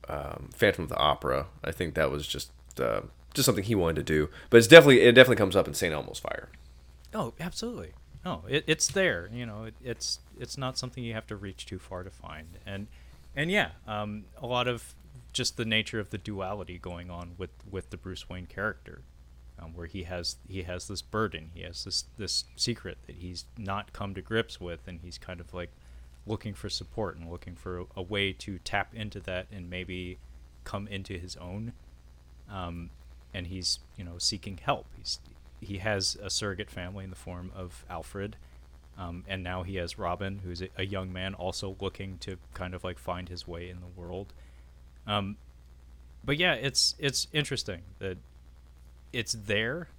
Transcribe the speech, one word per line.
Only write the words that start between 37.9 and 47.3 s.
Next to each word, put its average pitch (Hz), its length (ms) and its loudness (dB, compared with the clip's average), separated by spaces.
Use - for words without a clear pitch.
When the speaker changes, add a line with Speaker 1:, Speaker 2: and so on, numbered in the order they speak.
Speaker 2:
Alfred, 98 460 -8
um, 87 300 -8
and 95 140 -4
now 90 200 -4
he 95 140 -6
has 85 220 -4
Robin, 98 460 -4
who's 87 180 -8
a, 92 140 -8
a 95 80 -2
young 95 280 -4
man 92 220 -6
also 95 460 -6
looking 95 380 -6
to 95 180 -10
kind 90 200 -6
of, 90 100 -8
like, 90 140 -6
find 90 300 -6
his 85 180 -12
way 87 240 -10
in 90 100 -12
the 90 200 -16
world. 90 320 -8
Um, 104 300 0
but 139 120 0
yeah, 175 180 4
it's, 131 440 0
it's 139 340 0